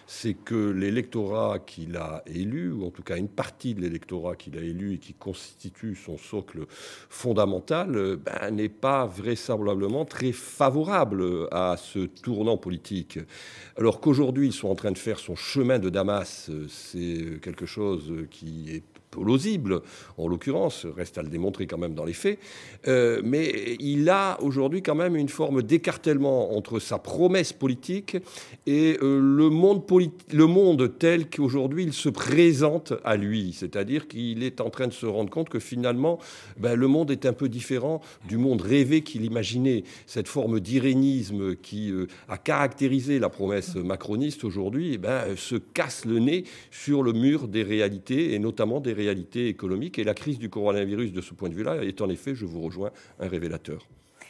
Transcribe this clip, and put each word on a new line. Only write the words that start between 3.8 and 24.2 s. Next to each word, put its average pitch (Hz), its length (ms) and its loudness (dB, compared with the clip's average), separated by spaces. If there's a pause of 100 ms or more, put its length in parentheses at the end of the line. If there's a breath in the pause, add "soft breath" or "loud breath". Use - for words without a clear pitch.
l'électorat 85 520 -6
qu'il 78 220 -14
a 80 60 -8
élu 90 320 -6
et 87 40 -6
qui - 140 -20
constitue - 840 -12
son 87 220 -12
socle 80 540 -10
fondamental, 110 1300 -2
euh, 95 200 0
ben, - 340 -6
n'est 107 200 -2
pas 131 340 0
vraisemblablement 104 1000 -2
très 127 260 -2
favorable 127 1200 0
à 90 240 2
ce - 220 -10
tournant 107 580 -2
politique. 90 380 -8 (840 loud breath)
Alors 110 240 4
qu'aujourd'hui, 135 460 4
ils 120 60 0
sont - 160 -4
en 95 80 0
train 104 160 -2
de 90 60 -4
faire 107 200 -4
son - 160 -10
chemin 127 460 0
de 92 100 0
Damas, 98 580 -2
euh, 76 200 -8
c'est 82 760 -8
quelque 90 240 -10
chose 87 460 -4 (180)
qui 80 400 -12
est 78 140 -10 (260)
plausible, 123 680 0 (380 loud breath)
en 82 80 -4
l'occurrence, 135 600 -2
reste 85 320 -10
à 87 40 -4
le 76 60 -8
démontrer 87 400 -4
quand 80 100 -8
même 85 160 -4
dans 76 100 -6
les 85 80 -4
faits, 202 240 -2 (520 loud breath)
euh, 120 360 6
mais 120 540 0
il 143 300 2
a 190 340 2